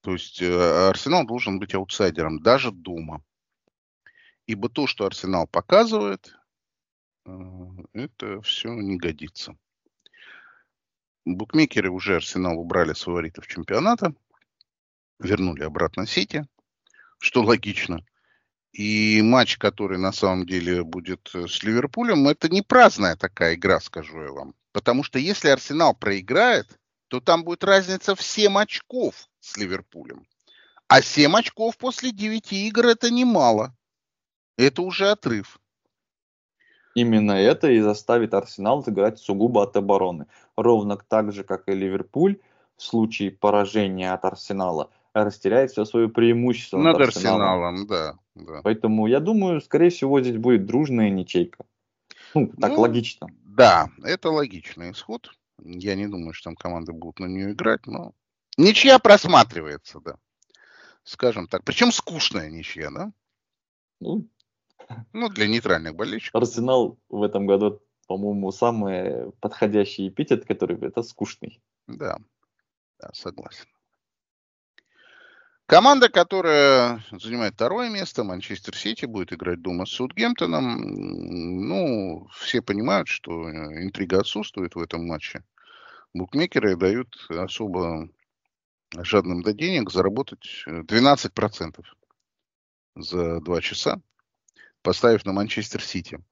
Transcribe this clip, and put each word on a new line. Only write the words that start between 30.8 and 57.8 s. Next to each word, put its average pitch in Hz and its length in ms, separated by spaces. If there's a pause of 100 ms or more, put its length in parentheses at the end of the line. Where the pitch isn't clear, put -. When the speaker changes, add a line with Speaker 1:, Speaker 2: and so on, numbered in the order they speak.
Speaker 1:
А - 140
семь 151 340
очков 226 400
после 254 340
девяти 208 580
игр — 233 200
это 233 220
немало. 147 640 (800)
Это 135 240
уже 185 300
отрыв. 120 480 (1400)
Speaker 2:
Именно 110 380
это 110 380
и 117 100
заставит 110 520
Арсенал 104 500
сыграть 107 360
сугубо 107 440
от 101 140
обороны. 95 500 (300)
Ровно 107 400
так 104 380
же, 98 100
как - 240
и 98 60
Ливерпуль, 101 640 (400)
в - 40
случае 110 480
поражения 98 840
от 92 100
Арсенала, 92 640 (220)
растеряет 107 600
всё 110 120
своё 113 240
преимущество 117 720
над 156 160
Speaker 1:
Над - 80
Speaker 2:
Арсеналом. 95 400
Speaker 1:
Арсеналом, 92 440
да, 82 320 (160)
да. 80 280
Speaker 2:
Поэтому, 110 440
я 127 140
думаю, 185 400
скорее 170 300
всего, 139 320
здесь 123 160
будет 113 260
дружный 117 460
ничейка. 90 560 (680)
Ну, 143 120 (120)
так 107 140
Speaker 1:
Ну, 285 80
Speaker 2:
логично. 117 480 (160)
Speaker 1:
да, 95 460 (120)
это 170 280
логичный 98 640
исход. - 380 (340)
Я 90 300
не 101 140
думаю, 87 240
что - 180
там 82 60
команды 85 360
будут 82 280
на 92 60
неё 95 260
играть, - 340